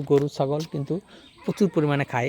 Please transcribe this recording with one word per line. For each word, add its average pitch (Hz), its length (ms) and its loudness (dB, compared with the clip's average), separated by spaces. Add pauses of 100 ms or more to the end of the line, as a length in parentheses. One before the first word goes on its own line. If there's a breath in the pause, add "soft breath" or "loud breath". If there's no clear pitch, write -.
(100)
গরু, 143 160 4 (100)
ছাগল 147 260 -2 (100)
কিন্তু 147 220 -4 (500 loud breath)
প্রচুর 196 300 0
পরিমাণে 147 380 2
খায়। 123 160 0